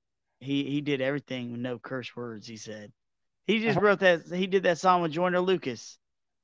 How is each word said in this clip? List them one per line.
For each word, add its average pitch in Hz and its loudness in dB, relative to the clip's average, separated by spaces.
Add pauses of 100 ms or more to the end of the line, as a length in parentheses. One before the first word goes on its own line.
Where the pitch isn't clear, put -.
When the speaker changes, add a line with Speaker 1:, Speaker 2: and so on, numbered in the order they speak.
(380)
Speaker 1:
he, 139 -2
he 143 -2
did 143 -2
everything 131 -4
with 120 -8
no 123 -4
curse 127 -8
words, 117 -12
he 117 -14
said. 107 -14 (540)
He 214 2
just 214 0
Speaker 2:
Uh-huh. 196 4
Speaker 1:
wrote 202 4
that, 175 4 (100)
he 180 0
did 185 2
that 175 2
song 180 4
with 165 -2
Joyner 180 2
Lucas. 175 -2 (460)